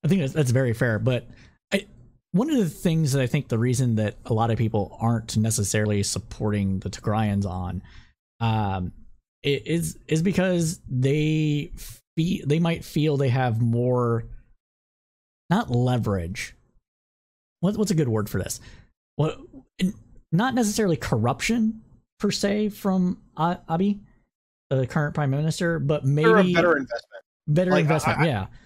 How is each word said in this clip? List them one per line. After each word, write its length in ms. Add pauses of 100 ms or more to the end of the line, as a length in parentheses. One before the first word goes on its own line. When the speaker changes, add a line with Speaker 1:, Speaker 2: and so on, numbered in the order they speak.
Speaker 1:
I 40
think 140
that's, 120
that's 180
very 220
fair, 240
but 300 (440)
I, 140 (460)
one 180
of 80
the 100
things 460
that 80
I 60
think 220
the 100
reason 380
that 180 (100)
a 80
lot 160
of 80
people 420
aren't 380
necessarily 640
supporting 800
the 100
Tigrayans 560
on, 380 (560)
um, 540 (520)
i-, 180
is, 440
is 160
because 560 (100)
they 840 (460)
fe-, 300
they 100
might 260
feel 320
they 140
have 320
more, 640 (1200)
not 200
leverage. 840 (1040)
What, 160
what's 140
a 40
good 140
word 200
for 100
this? 200 (560)
What, 240 (400)
n-, 140 (380)
not 220
necessarily 440
corruption 840 (380)
per 120
se 380
from 520 (160)
A-, 200 (120)
Abiy, 300 (680)
the 180
current 280
prime 140
minister, 500
but 240
Speaker 2:
Or 40
a 0
Speaker 1:
maybe 460
Speaker 2:
better 240
investment. 460 (240)
Speaker 1:
better 240
Speaker 2:
Like, 80
I, 20
Speaker 1:
investment, 380
Speaker 2:
I, 60
Speaker 1:
yeah. 220 (180)